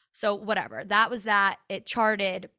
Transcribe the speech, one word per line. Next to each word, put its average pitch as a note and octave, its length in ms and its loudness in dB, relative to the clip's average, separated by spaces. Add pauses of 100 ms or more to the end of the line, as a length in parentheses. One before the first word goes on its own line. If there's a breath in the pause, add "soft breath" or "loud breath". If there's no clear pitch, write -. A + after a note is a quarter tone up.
(120 soft breath)
So G#3 220 0
whatever, G3 520 -4
that G#3+ 240 4
was A#3 140 -6
that. G3+ 340 2 (100)
It G3 180 -8
charted. G3 720 0